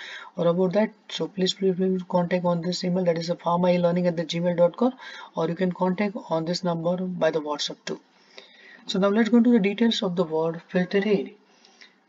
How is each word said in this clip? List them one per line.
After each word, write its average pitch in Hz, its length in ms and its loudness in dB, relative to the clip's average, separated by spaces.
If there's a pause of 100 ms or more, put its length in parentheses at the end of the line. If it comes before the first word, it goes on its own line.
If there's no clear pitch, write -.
(360)
or 170 100 -2
about 175 280 2
that, 214 180 2 (160)
so - 180 -4
please 185 260 -2
feel 190 220 0
free 185 240 0
to 180 60 -8
contact 180 400 0
on 175 180 0
this 175 220 -4
email, 180 220 0
that 165 120 2
is 165 100 -6
a 175 60 -2
pharma 175 400 2
e 175 60 2
learning 175 260 2
at 175 100 0
the 170 80 -2
gmail 170 320 -2
dot 175 200 4
com, 254 160 0 (420)
or 165 140 -2
you 170 80 -4
can 185 160 0
contact 185 440 -2 (140)
on 165 140 0
this 175 180 -4
number 170 340 -2
by 180 360 -2
the 156 100 -2
WhatsApp 147 440 -6
too. 127 120 -8 (880)
So 190 140 -2
now 202 80 4
let's 214 220 2
go 240 80 6
into 233 120 6
the 233 80 6
details 208 420 2
of 185 140 -2
the 180 80 0
word 160 460 -2
filter 185 360 0
aid. 208 300 0 (760)